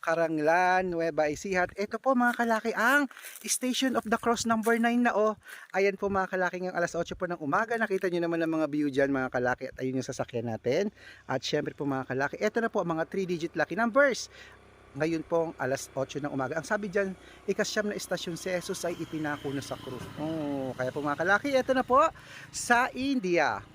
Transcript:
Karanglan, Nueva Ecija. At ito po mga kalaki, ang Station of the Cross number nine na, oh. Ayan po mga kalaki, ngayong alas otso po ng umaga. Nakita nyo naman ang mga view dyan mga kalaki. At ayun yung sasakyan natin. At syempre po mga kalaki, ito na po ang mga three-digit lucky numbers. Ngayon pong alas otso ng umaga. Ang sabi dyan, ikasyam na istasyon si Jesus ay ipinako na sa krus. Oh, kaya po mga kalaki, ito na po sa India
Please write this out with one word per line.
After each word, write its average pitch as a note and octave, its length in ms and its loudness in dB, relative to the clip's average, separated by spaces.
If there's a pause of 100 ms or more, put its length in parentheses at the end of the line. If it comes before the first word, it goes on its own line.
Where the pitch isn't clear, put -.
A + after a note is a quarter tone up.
Karanglan, E3 880 2
Nueva E3 400 0
Ecija. F3+ 400 0
At - 80 -14
ito G#3+ 240 -4
po C4 160 2
mga A#3+ 160 4
kalaki, A#3 400 0
ang C4 320 4 (400)
Station B3+ 480 0
of A3 160 0
the A3+ 80 2
Cross A#3 320 0
number A3+ 320 2
nine A#3+ 240 4
na, A#3+ 80 2
oh. G#3+ 240 2 (400)
Ayan G3 240 2
po G3+ 80 -2
mga F#3+ 240 0
kalaki, F#3 320 -2
ngayong F#3 160 -4
alas E3+ 160 0
otso E3+ 160 -2
po F3+ 160 -4
ng F3 160 -4
umaga. G#3+ 320 2
Nakita G3 320 0
nyo F3 160 0
naman E3+ 160 0
ang D#3+ 160 0
mga D3+ 160 0
view D3 160 0
dyan C#3 240 4
mga C3 160 0
kalaki. B2 400 0
At - 160 -14
ayun C3 160 -2
yung A#2+ 80 -6
sasakyan A#2+ 400 -4
natin. B2+ 400 0 (400)
At C3+ 160 -2
syempre D3 320 -2
po D3+ 80 -6
mga C3+ 240 -2
kalaki, C3+ 320 -2
ito G#3+ 240 0
na A3 80 -2
po G#3+ 80 0
ang E3+ 160 -2
mga D#3+ 160 0
three-digit F3 400 -4
lucky E3 240 -2
numbers. A#3 560 2 (640)
Ngayon D#3+ 320 -2
pong E3 320 2
alas C3 320 -2
otso C3+ 320 -4
ng C#3+ 80 -4
umaga. C3+ 240 -2
Ang D#3+ 80 -6
sabi G#3 240 -2
dyan, F#3+ 240 0 (320)
ikasyam G#3 480 -2
na - 80 -6
istasyon F3 400 -6
si - 80 -6
Jesus F3+ 400 -4
ay F3 80 -4
ipinako D3 560 -6
na C#3 80 -2
sa C3 160 -8
krus. B2+ 400 -10
Oh, D3 560 -4
kaya B2+ 160 -2
po C#3+ 160 -6
mga D3 160 -2
kalaki, G3+ 320 2
ito B3+ 240 2
na B3+ 80 2
po C#4+ 240 6 (400)
sa - 480 2
India F3+ 640 2 (140)